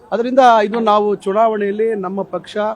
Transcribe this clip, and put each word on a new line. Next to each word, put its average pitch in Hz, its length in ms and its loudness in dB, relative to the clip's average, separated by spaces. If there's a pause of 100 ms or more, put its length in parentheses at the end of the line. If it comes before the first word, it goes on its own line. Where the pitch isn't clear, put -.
(120)
ಅದರಿಂದ 247 280 0 (240)
ಇದು 208 160 -2
ನಾವು 208 360 2
ಚುನಾವಣೆಯಲ್ಲಿ 214 800 -2
ನಮ್ಮ 196 260 -6
ಪಕ್ಷ 180 360 -8 (180)